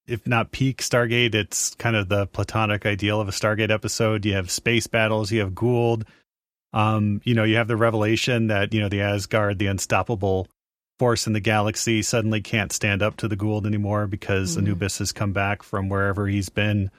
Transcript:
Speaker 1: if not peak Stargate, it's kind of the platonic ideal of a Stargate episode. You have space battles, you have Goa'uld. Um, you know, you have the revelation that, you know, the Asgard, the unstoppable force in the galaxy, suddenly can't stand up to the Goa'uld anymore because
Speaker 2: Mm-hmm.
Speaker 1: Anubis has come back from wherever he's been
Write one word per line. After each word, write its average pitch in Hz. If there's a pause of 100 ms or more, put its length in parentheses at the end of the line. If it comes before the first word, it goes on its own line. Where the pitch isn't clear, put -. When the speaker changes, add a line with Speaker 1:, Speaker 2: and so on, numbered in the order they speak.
Speaker 1:
if 120
not 117
peak 131
Stargate, 120
it's -
kind 117
of 98
the 101
platonic 104
ideal 104
of 101
a 95
Stargate 107
episode. 110
You 101
have 92
space 117
battles, 110
you 113
have 95
Goa'uld. 117 (680)
Um, 107
you 120
know, 110
you 110
have 117
the 117
revelation 113
that, 101
you 110
know, 101
the 101
Asgard, 101
the 101
unstoppable 98 (520)
force 120
in 113
the 107
galaxy, 107
suddenly 107
can't 104
stand 101
up 110
to 117
the 107
Goa'uld 107
anymore 104
because 95
Speaker 2:
Mm-hmm. 101
Speaker 1:
Anubis 98
has 101
come 101
back 101
from 98
wherever 98
he's 98
been 104